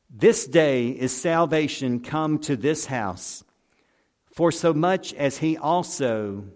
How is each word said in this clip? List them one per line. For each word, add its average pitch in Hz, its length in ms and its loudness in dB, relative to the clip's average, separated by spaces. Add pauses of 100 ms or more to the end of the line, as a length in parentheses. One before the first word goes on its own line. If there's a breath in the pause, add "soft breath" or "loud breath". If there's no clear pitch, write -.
"This 180 360 4
day 135 440 4
is 127 260 -2
salvation 156 840 0
come 156 380 -2
to 143 180 -2
this 151 300 -2
house, 101 580 -6 (880)
for 165 180 2
so 165 220 2
much 185 400 0
as 139 240 -2
he 160 180 0
also 117 880 -2 (120)